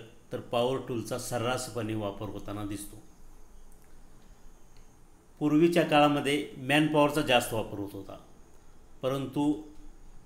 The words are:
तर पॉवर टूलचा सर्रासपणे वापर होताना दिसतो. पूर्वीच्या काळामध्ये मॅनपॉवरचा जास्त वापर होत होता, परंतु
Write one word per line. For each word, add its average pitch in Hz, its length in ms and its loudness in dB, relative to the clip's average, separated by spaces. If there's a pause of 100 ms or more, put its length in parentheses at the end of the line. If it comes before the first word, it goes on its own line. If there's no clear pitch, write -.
(320)
तर 120 80 -6
पॉवर 123 480 0
टूलचा 120 300 -4
सर्रासपणे 117 760 -4
वापर 104 340 -4
होताना 101 380 -8
दिसतो. - 360 -10 (2250)
पूर्वीच्या 160 440 6
काळामध्ये 147 760 4
मॅनपॉवरचा 147 600 4
जास्त 120 340 2
वापर 107 240 -4
होत 98 140 -6
होता, 98 260 -12 (840)
परंतु 147 600 -2 (640)